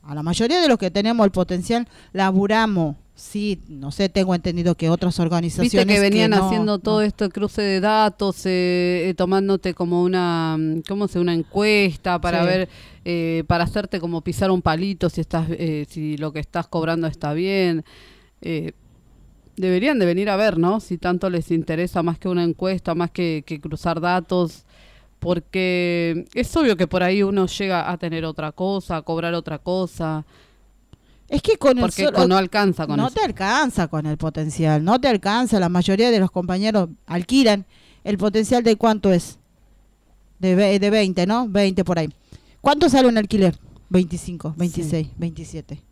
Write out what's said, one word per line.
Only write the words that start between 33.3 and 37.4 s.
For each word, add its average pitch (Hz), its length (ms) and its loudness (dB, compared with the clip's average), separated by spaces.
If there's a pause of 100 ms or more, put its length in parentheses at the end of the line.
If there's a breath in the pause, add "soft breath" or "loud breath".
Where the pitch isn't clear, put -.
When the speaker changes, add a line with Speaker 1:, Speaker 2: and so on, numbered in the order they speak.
Speaker 1:
con 151 180 -4
el 151 120 -4
potencial, 156 680 0
no 214 160 2
te 269 80 0
alcanza. 220 520 0
La 175 100 2
mayoría 190 420 2
de 220 80 4
los 185 120 2
compañeros 185 580 0 (160)
alquilan. 208 600 2 (380 soft breath)